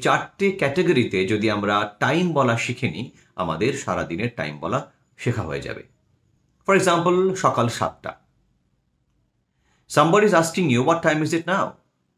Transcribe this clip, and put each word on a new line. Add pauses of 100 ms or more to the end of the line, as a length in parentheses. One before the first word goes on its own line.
চারটে (140)
ক্যাটাগরিতে (140)
যদি (100)
আমরা (280)
টাইম (140)
বলা
শিখে
নিই, (360)
আমাদের (140)
সারাদিনের
টাইম
বলা (420)
শেখা
হয়ে
যাবে। (840)
For
example, (260)
সকাল
সাতটা। (1800)
Somebody
is
asking
you,
"What
time
is
it (100)
now?" (520)